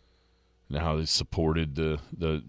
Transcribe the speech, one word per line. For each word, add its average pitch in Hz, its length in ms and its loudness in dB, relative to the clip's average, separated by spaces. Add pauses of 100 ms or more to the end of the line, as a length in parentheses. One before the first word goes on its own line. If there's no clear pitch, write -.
(680)
and 71 100 -2
how 78 180 0
they 80 100 0
supported 80 680 0
the, 78 240 0 (180)
the 80 320 0